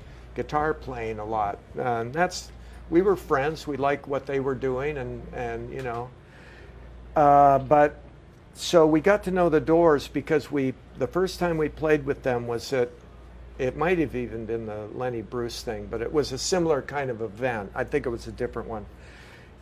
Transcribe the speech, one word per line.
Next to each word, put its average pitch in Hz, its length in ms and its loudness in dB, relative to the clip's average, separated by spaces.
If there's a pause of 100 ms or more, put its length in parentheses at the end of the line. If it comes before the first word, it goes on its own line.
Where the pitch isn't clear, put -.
(340)
guitar 151 400 -2
playing 113 460 -8
a 104 40 -8
lot. 107 340 -2 (200)
And 120 340 -2
that's, 175 380 -2 (400)
we 165 100 4
were 190 160 4
friends. 151 500 -2
We 147 120 -6
liked 139 300 0
what 135 180 -4
they 139 140 -2
were 135 160 -2
doing, 135 420 -4
and, 123 240 -8 (100)
and, 120 400 -8
you 135 100 -8
know. 120 280 -6 (1040)
Uh, 143 440 8
but 147 360 4 (580)
so 160 320 6
we 156 140 4
got 202 240 4
to 190 60 -4
know 180 180 4
the 151 120 4
Doors 156 480 4
because 147 420 -2
we, 135 240 -2 (240)
the 131 80 -2
first 180 320 -2
time 170 180 0
we 156 120 0
played 151 360 2
with 139 200 -4
them 120 220 0
was 117 260 -6
at, 123 180 2 (680)
it 131 180 -2
might 170 220 2
have 123 160 0
even 113 300 -6
been 113 220 -6
the 107 280 -10
Lenny 123 280 -4
Bruce 120 400 -8
thing, 104 280 -8
but 113 120 -6
it 117 100 -8
was 139 200 0
a 131 60 -6
similar 160 440 0
kind 139 280 -6
of 110 120 -6
event. 110 520 -4
I 127 100 -2
think 135 220 -2
it 127 40 -4
was 113 160 -8
a 113 60 -10
different 117 360 -6
one. 110 160 -8 (760)